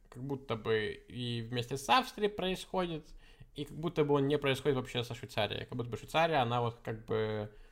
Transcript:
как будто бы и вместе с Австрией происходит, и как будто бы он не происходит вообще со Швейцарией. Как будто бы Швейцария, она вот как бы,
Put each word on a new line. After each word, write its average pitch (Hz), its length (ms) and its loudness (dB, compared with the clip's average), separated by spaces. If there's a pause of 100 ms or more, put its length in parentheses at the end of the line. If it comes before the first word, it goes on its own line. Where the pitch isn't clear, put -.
как 127 140 -14
будто 135 340 -4
бы 107 500 0
и 120 360 -4
вместе 120 340 -4
с - 100 -6
Австрией 240 420 2
происходит, 185 760 -2 (500)
и 147 80 -6
как - 140 -10
будто 156 260 0
бы 143 120 6
он 139 120 4
не 143 100 4
происходит 135 380 2
вообще 123 300 -2
со - 80 -10
Швейцарией. - 540 -2
Как - 100 -6
будто 120 120 -4
бы 117 60 -4
Швейцария, 160 420 2
она 123 220 4
вот 117 240 0
как 110 220 -6
бы, 110 440 0 (220)